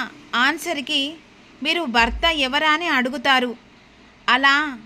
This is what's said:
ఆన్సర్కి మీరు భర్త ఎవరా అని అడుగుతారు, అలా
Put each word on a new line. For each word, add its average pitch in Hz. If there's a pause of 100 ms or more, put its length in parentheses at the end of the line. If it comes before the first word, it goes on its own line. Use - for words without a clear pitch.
(360)
ఆన్సర్కి 285 (640)
మీరు 330 (140)
భర్త 233 (220)
ఎవరా 302
అని 330
అడుగుతారు, 262 (800)
అలా 269 (320)